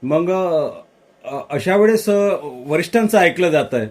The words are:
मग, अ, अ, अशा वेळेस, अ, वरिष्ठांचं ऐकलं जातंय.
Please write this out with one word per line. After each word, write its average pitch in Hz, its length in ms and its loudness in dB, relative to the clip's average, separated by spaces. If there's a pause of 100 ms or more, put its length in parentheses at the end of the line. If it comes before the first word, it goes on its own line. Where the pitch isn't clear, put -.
मग, 160 280 0
अ, 175 360 0 (580)
अ, 139 140 -10 (100)
अशा 165 260 -2
वेळेस, 214 340 2
अ, 202 340 2
वरिष्ठांचं 156 760 0
ऐकलं 175 320 2
जातंय. 131 420 0